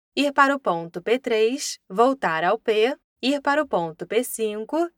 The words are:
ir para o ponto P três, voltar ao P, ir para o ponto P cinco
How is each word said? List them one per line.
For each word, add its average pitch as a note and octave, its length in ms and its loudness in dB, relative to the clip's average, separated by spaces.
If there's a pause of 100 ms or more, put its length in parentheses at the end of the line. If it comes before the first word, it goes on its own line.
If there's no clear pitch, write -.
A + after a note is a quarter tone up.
(140)
ir C#4 180 0
para C#4 220 4
o C#4 60 -6
ponto E3+ 420 -4
P A#3 160 0
três, A#3 680 -2
voltar F#3+ 560 2
ao G3+ 160 0
P, A3+ 360 0 (240)
ir C#4 220 0
para C#4+ 180 0
o D4 60 -2
ponto E3+ 400 -4
P A3 160 0
cinco A3 760 -4